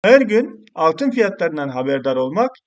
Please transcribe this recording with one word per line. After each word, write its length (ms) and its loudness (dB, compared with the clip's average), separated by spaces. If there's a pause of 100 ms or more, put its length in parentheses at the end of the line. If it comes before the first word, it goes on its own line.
Her 180 6
gün 440 -2 (100)
altın 360 0
fiyatlarından 580 -2
haberdar 480 -4
olmak 340 -2 (160)